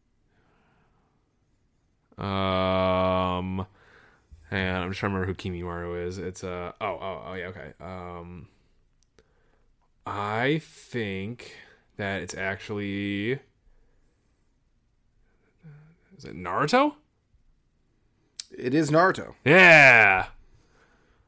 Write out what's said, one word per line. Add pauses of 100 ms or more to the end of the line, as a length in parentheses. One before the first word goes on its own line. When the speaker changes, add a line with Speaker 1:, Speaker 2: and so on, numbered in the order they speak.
(2250)
Speaker 1:
Um, (840)
hang
on,
I'm
just
trying
to
remember
who
Kimimaro
is.
It's,
uh,
oh,
oh,
oh,
yeah,
okay.
Um, (1600)
I
think (420)
that
it's
actually, (2750)
is
it
Naruto? (1600)
Speaker 2:
It
is
Naruto. (100)
Speaker 1:
Yeah. (1000)